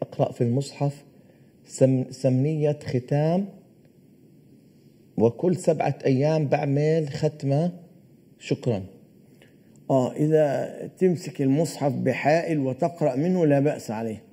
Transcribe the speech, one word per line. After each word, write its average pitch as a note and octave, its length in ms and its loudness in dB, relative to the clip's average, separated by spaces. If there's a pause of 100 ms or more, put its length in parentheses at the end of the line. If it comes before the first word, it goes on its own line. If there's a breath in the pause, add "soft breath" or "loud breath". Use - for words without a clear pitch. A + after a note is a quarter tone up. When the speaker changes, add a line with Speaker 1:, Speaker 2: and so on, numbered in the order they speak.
Speaker 1:
أقرأ - 300 -2
في - 80 -14
المصحف C3+ 640 -2 (640 soft breath)
سم-، C3 440 2
سمنية D3 760 0
ختام D#3 640 0 (1700)
وكل A#2+ 400 2
سبعة D3+ 500 0
أيام D3 420 2
بعمل D3 600 0
ختمة؟ D3+ 640 -2 (640)
شكرًا." A2+ 440 -4 (1080 loud breath)
Speaker 2:
آه، C3 220 2
إذا D3+ 640 2 (240)
تمسك E3 440 0
المصحف C#3 500 0
بحائل D3 640 0
وتقرأ D3+ 580 -2
منه F3 300 2
لا C#3+ 140 4
بأس C#3+ 300 -2
عليه. A2 320 -6 (100)